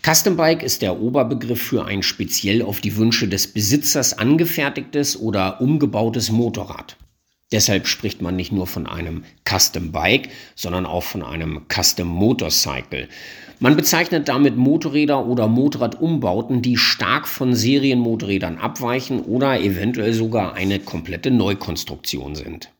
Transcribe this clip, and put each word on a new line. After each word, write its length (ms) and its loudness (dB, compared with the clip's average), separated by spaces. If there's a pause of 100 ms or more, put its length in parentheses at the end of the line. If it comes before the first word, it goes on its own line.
Custom 340 4
Bike 260 2
ist 180 -4
der 200 0
Oberbegriff 600 0
für 240 -2
ein 180 -2
speziell 600 0
auf 180 -4
die 160 -2
Wünsche 320 2
des 240 -2
Besitzers 680 0
angefertigtes 1000 0
oder 400 0
umgebautes 720 2
Motorrad. 680 -2 (560)
Deshalb 340 2
spricht 360 -4
man 140 -2
nicht 160 -4
nur 140 0
von 200 -8
einem 380 -8 (220)
Custom 460 0
Bike, 380 2 (240)
sondern 320 -4
auch 160 -4
von 200 -8
einem 480 -6
Custom 380 2
Motorcycle. 1000 0 (520)
Man 160 6
bezeichnet 520 2
damit 280 4
Motorräder 680 2
oder 200 2
Motorradumbauten, 1160 0
die 160 2
stark 500 0
von 260 0
Serienmotorrädern 1000 2
abweichen 640 -4
oder 400 0
eventuell 540 0
sogar 400 -2
eine 240 0
komplette 520 -6
Neukonstruktion 1040 -2
sind. 460 -12